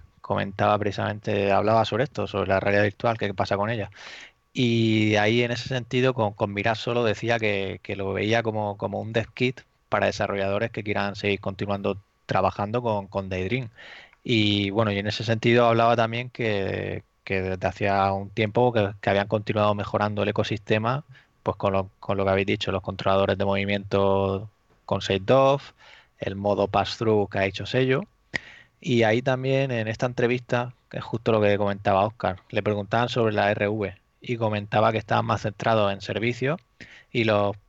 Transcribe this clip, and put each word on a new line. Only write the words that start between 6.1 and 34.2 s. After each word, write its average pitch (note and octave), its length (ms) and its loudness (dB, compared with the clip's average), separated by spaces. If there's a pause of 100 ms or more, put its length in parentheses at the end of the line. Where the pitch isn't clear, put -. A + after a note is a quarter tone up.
con, G#2+ 200 -2
con G#2 180 -2
mirar G#2 240 0
solo, A#2+ 260 -2
decía A2+ 360 0
que, G2 440 -2
que G2+ 140 -8
lo G2 160 -4
veía G#2+ 300 0
como, G#2+ 340 -4
como G2+ 240 -6
un G#2+ 120 -8
dev A2+ 200 0
kit - 300 -4 (260)
para G2+ 180 2
desarrolladores G2+ 640 -2
que G#2+ 140 -10
quieran G2+ 320 -4
seguir G2+ 240 -2
continuando G2+ 560 -4 (300)
trabajando G#2 560 0
con, G#2 260 -4
con F#2+ 220 -6
Daydream. G2+ 400 -4 (520)
Y G#2 480 2
bueno, G#2 220 2
y G2 60 -2
en G2 80 -2
ese G#2+ 180 -4
sentido A#2 420 4
hablaba A#2 300 4
también A#2 340 -2
que, G2 720 -4 (220)
que F#2+ 180 -2
desde F#2 240 -2
hacía G2 460 0
un G2+ 180 -6
tiempo A2+ 420 2
que, G#2 280 2
que G2+ 100 0
habían G2+ 160 2
continuado G#2 480 2
mejorando G#2 480 -2
el G2+ 60 2
ecosistema, A2 760 0 (380)
pues F#2 140 -2
con G2+ 160 0
lo, F#2+ 260 -2
con - 180 -4
lo G2 80 -2
que F#2+ 60 2
habéis G2 160 2
dicho, G2 240 -2
los F#2+ 120 -2
controladores G2 540 0
de G2 80 -2
movimiento G2 1040 0 (360)
con G2 180 -2
seis G2 240 -2
dof, C3+ 460 4 (480)
el G2 160 -6
modo G2+ 320 2
pass-through G#2 600 0
que G2+ 120 -4
ha G2 60 4
hecho F#2+ 200 -6
Sello. C3 380 0 (760)
Y A#2 240 2
ahí A2+ 180 4
también C3+ 480 0
en A#2 180 -2
esta - 180 -2
entrevista, B2 680 -2 (160)
que - 80 -12
es - 60 -8
justo - 280 -2
lo A2 80 4
que G2+ 160 4
comentaba G2+ 480 2
Óscar, F#2+ 360 -4 (100)
le G#2+ 120 -2
preguntaban G#2+ 460 -2
sobre A2+ 260 0
la G2+ 160 2
R G#2 180 0
V G2+ 280 -4 (240)